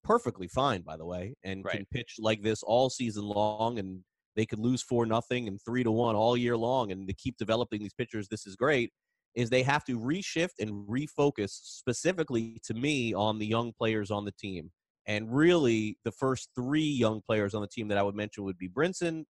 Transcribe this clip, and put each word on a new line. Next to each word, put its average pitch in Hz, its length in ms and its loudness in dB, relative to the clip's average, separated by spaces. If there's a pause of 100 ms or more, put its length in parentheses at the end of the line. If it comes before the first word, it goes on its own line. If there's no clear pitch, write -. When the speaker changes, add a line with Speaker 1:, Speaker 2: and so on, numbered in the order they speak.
Speaker 1:
perfectly 131 420 0
fine, 127 360 0
by 78 140 -10
the 80 100 -10
way, 90 360 -6
and 95 220 -8
Speaker 2:
Right. 87 140 -4
Speaker 1:
can 98 140 -8
pitch 120 280 -8
like 110 220 0
this 110 200 0
all 120 280 4
season 107 340 -4
long, 107 560 0
and 92 240 -8 (320)
they 110 100 2
could 110 140 -6
lose 120 220 2
four 117 220 2
nothing 117 440 0
and 98 160 -8
three 123 180 0
to 117 80 4
one 113 240 4
all 113 220 4
year 120 200 2
long, 117 360 0
and 95 160 -8
they 98 60 -4
keep - 240 -8
developing 110 420 0
these 101 140 -10
pitchers, 110 340 -6
this - 180 -8
is 95 80 -16
great, 127 380 2 (420)
is 120 160 0
they 127 140 4
have 143 200 2
to 123 140 -2
reshift 165 640 -2
and 101 280 -6
refocus 143 600 0
specifically 123 1120 -2
to - 100 -4
me 123 400 0
on 107 260 2
the 107 60 -2
young 117 260 0
players 110 400 0
on 104 120 -2
the 101 80 -6
team. 92 380 -10 (360)
And 107 280 -4
really, 135 720 6
the 113 80 -2
first - 420 -2
three 139 280 0
young 117 400 2
players 104 320 0
on 104 80 -2
the 98 60 -6
team 107 200 -6
that 101 80 2
I 101 60 4
would 101 120 0
mention 104 300 -6
would 95 140 -4
be 90 100 -8
Brinson, 160 600 -2